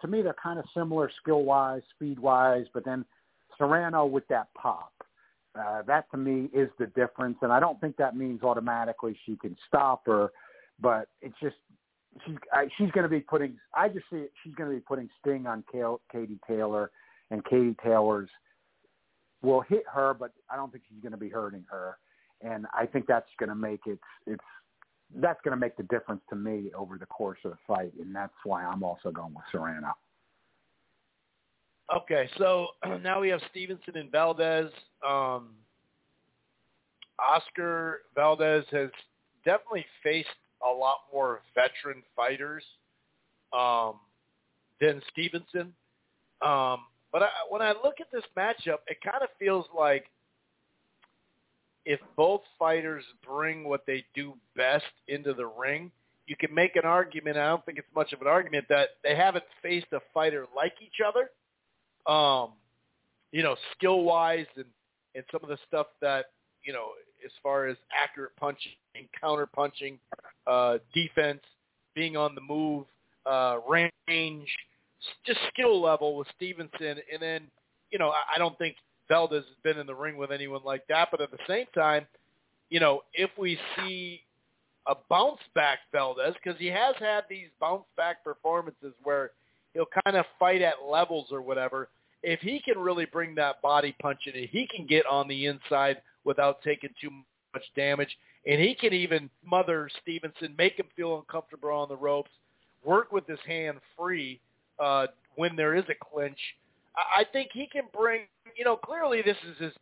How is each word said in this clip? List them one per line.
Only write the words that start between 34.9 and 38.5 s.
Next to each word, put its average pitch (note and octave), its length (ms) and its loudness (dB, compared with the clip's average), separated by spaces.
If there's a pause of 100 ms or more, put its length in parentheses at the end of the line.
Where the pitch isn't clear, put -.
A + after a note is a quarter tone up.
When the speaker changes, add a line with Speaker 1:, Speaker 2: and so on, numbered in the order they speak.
Speaker 2:
Um, B2+ 440 -2 (1700)
Oscar E3 800 0 (140)
Valdez D#3 560 4